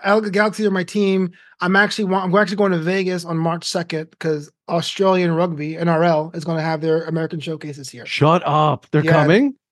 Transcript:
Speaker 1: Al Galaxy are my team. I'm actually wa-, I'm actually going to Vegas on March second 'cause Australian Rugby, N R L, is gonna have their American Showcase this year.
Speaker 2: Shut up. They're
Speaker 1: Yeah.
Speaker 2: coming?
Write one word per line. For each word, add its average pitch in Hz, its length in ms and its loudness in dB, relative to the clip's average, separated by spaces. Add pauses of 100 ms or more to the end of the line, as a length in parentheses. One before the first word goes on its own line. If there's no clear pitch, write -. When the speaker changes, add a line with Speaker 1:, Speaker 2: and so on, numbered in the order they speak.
Speaker 1:
Al 202 160 4
Galaxy 208 460 0
are 202 40 2
my 185 140 -2
team. 190 460 0 (300)
I'm 185 160 2
actually 208 300 2
wa-, 190 160 0
I'm 180 120 -2
actually 208 220 2
going 196 160 2
to 170 60 0
Vegas 180 460 -2
on 165 140 -4
March 165 260 -2
second 170 440 -6 (100)
'cause 151 320 -4 (180)
Australian 180 640 0
Rugby, 160 440 -2
N 170 120 0
R 165 160 4
L, 160 300 2
is 170 100 -10
gonna 165 180 -4
have 160 180 -2
their 160 240 0
American 160 360 -4
Showcase 151 380 -10
this 135 160 -16
year. 120 120 -16
Speaker 2:
Shut 160 380 4
up. 151 460 0
They're 151 140 2
Speaker 1:
Yeah. 160 80 4
Speaker 2:
coming? 180 420 4 (180)